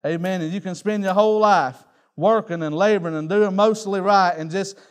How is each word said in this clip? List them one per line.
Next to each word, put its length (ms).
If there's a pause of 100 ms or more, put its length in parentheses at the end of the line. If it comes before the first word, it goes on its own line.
Amen. 340
And 120
you 80
can 160
spend 260
your 120
whole 260
life 360 (400)
working 460
and 140
laboring 400
and 120
doing 280
mostly 440
right 380
and 100
just 300 (120)